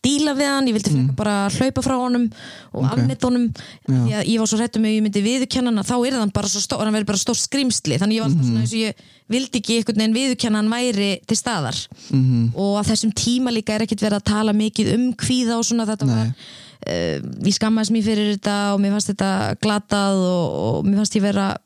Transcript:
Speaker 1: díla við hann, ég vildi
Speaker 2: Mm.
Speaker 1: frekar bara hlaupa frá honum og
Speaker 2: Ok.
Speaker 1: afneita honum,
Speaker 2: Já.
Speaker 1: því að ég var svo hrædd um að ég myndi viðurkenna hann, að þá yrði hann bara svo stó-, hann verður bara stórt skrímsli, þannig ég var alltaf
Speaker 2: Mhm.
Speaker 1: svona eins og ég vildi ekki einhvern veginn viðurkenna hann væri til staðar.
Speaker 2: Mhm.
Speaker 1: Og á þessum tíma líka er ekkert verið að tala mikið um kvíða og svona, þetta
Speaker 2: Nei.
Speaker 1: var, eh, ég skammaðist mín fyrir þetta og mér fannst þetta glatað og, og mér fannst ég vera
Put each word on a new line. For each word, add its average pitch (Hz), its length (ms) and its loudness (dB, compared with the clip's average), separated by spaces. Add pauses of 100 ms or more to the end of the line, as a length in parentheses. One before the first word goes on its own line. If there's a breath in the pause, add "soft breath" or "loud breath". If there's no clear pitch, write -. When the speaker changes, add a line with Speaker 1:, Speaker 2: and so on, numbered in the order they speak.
Speaker 1:
díla 285 300 0
við 285 100 0
hann, 277 220 0
ég 226 80 0
vildi 196 160 0
Speaker 2:
Mm. 131 160 2
Speaker 1:
frekar 131 80 -2
bara 208 340 0
hlaupa 262 320 0
frá 262 160 0
honum 240 320 0 (440 loud breath)
og - 100 -2
Speaker 2:
Ok. 139 80 2
Speaker 1:
afneita 254 340 0
honum, 247 260 2 (360 loud breath)
Speaker 2:
Já. 131 80 2 (100)
Speaker 1:
því 117 60 2
að 214 160 -2
ég 226 100 2
var 220 80 2
svo 220 140 0
hrædd - 160 -2
um 220 80 2
að 214 100 2
ég 214 80 2
myndi 208 220 0
viðurkenna 254 420 0
hann, 233 120 2
að 196 100 -2
þá 247 80 0 (100)
yrði 269 140 0
hann 208 100 0
bara 208 160 -2
svo - 140 -2
stó-, - 180 -4
hann 214 160 0
verður 214 120 0
bara 202 120 0
stórt - 300 -2
skrímsli, 254 500 0
þannig 214 160 2
ég 226 60 0
var 226 80 0
alltaf 143 160 4
Speaker 2:
Mhm. 120 80 2
Speaker 1:
svona 113 80 2
eins 117 120 0
og 226 60 -2
ég 220 160 0 (340 loud breath)
vildi 254 300 -2
ekki 226 240 0
einhvern 214 160 -2
veginn 220 160 2
viðurkenna 247 400 0
hann 214 160 0
væri 214 560 -2
til 226 100 0
staðar. 165 520 -4 (240 loud breath)
Speaker 2:
Mhm. 123 420 4
Speaker 1:
Og 202 240 0
á 208 80 -2
þessum 220 280 0
tíma 247 360 0
líka 220 240 -2
er 214 80 -2
ekkert 214 160 -2
verið 208 220 0
að - 40 -20
tala 214 280 2
mikið 214 420 2
um 247 200 0
kvíða 240 440 0
og 233 60 0
svona, 226 220 0
þetta 202 200 -2
Speaker 2:
Nei. 123 80 2
Speaker 1:
var, 113 200 0 (520 loud breath)
eh, 82 320 -2 (240)
ég 202 160 2
skammaðist 220 320 0
mín 226 140 2
fyrir 208 340 0
þetta 202 360 -2
og 196 60 2
mér 196 120 2
fannst 208 240 -2
þetta 196 420 -2
glatað 208 640 0
og, 165 560 0
og - 80 -2
mér 196 120 2
fannst 214 180 0
ég 202 60 2
vera 196 440 0